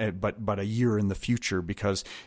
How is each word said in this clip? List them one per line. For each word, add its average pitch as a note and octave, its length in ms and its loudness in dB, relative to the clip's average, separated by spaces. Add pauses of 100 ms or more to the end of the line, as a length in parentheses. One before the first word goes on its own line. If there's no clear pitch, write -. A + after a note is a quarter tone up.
uh, G#2+ 120 0
but, G2 340 -4
but G2+ 140 0
a G2+ 60 -2
year A2+ 320 4
in G2+ 100 4
the F#2+ 80 2
future? G#2+ 460 0
Because, G2 420 -2 (240)